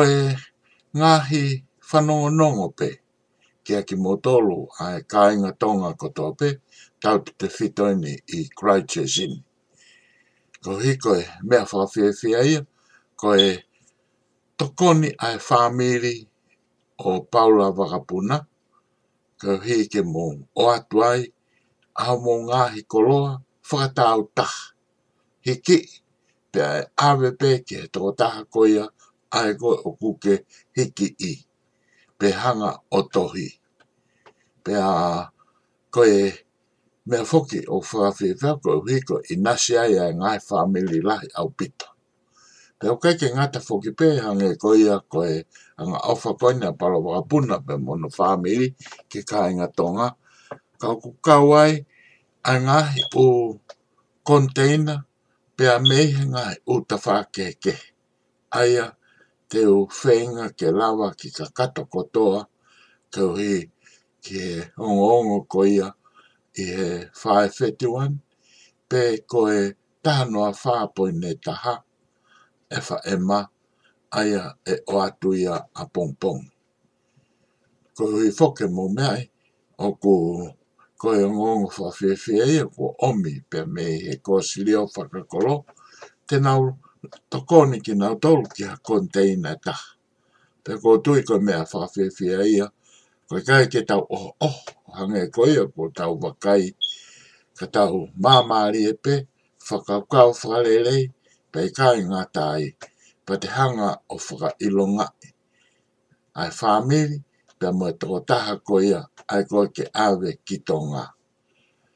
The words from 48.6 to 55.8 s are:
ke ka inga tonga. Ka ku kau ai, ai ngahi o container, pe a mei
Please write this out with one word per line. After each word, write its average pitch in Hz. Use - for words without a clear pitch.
ke 101
ka 101
inga 87
tonga. 95
Ka 113
ku 120
kau 147
ai, 156
ai 127
ngahi 139
o 120
container, 147
pe 131
a 123
mei 135